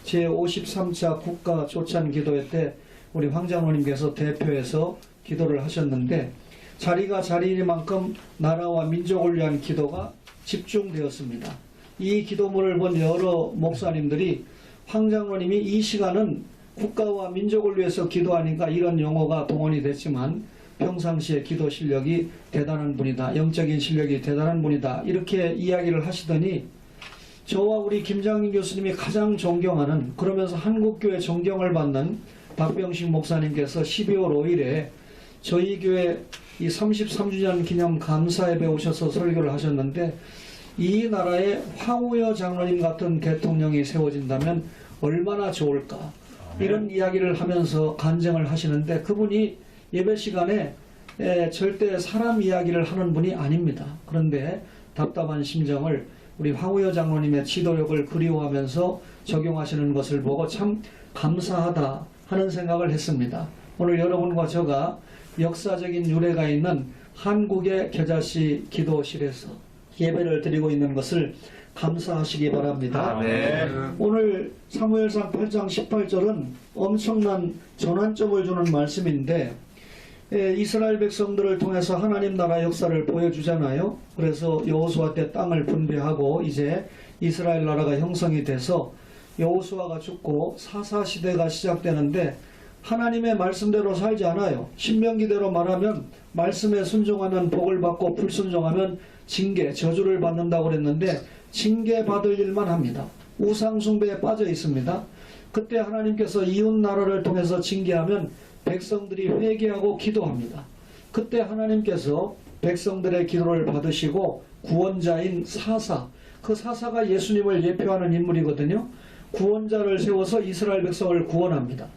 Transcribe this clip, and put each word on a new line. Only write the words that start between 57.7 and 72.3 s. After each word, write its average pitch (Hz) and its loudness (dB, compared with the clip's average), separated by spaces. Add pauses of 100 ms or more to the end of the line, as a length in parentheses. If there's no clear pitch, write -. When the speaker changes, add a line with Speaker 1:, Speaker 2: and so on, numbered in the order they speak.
Speaker 1:
그리워하면서 151 0 (220)
적용하시는 156 0
것을 139 0
보고 143 0
참 208 -2 (320)
감사하다 165 0 (220)
하는 190 0
생각을 170 0
했습니다. 143 -2 (300)
오늘 175 4
여러분과 175 2
저가 151 0 (400)
역사적인 175 0
유래가 160 2
있는 147 2 (260)
한국의 190 0
겨자씨 156 0
기도실에서 143 -2 (480)
예배를 165 0
드리고 156 0
있는 143 2
것을 139 -2 (380)
감사하시기 160 -2